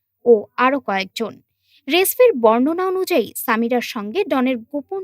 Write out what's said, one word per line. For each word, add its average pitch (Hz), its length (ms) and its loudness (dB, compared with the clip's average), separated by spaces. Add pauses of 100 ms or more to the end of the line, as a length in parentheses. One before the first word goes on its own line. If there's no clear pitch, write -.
(260)
ও 240 80 8 (240)
আরও 262 220 2
কয়েকজন। 196 540 -6 (540)
রেজভির 370 440 2 (100)
বর্ণনা 262 460 2
অনুযায়ী 370 400 -2 (100)
সামিরার 233 500 0
সঙ্গে 214 360 -8
ডনের 262 340 -2 (100)
গোপন 330 360 -8